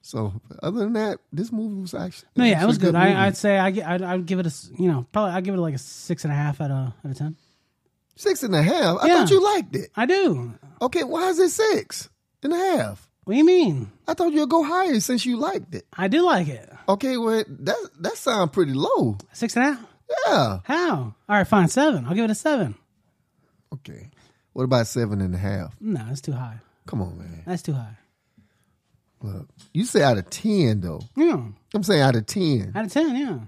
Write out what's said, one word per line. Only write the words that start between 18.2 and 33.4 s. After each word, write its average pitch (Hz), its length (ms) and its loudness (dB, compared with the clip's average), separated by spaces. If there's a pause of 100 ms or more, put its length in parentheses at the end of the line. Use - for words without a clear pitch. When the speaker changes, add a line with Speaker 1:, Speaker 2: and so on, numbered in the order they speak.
Speaker 1:
pretty 156 200 2
low. 143 440 0 (160)
Speaker 2:
Six - 240 -6
and 254 80 4
a 294 80 2
half? 233 120 -10 (420)
Speaker 1:
Yeah. 113 360 2
Speaker 2:
How? 320 300 -2
All 123 220 -6 (200)
right, 190 120 2
fine, 190 200 4
seven. 240 380 2
I'll 151 80 -4
give 226 120 0
it 220 60 0
a 208 40 -2
seven. 220 400 -2 (1000)
Speaker 1:
Okay. - 380 -18 (420)
What 127 120 -4
about 123 200 2
seven 104 340 -2
and 92 140 -2
a 90 60 -4
half? 95 420 -6
Speaker 2:
No, 180 260 -4
that's 135 140 -8
too 147 120 -6
high. 120 260 -10 (260)
Speaker 1:
Come - 160 -6
on, 85 160 -8
man. 85 300 -16
Speaker 2:
That's 175 160 -6
too 156 100 -4
high. 113 240 -8 (1200)
Speaker 1:
Look, 98 260 -12 (260)
you 190 120 -2
say - 180 2
out 120 160 4
of 90 100 -10
ten, 120 520 0
though. 85 200 -8 (160)
Speaker 2:
Yeah. 294 240 2 (320)
Speaker 1:
I'm 208 100 -2
saying 170 180 4
out 135 140 4
of 110 120 -2
ten. 135 480 -2
Speaker 2:
Out 220 100 -4
of 180 80 -10
ten, 294 220 2
yeah. 247 320 -4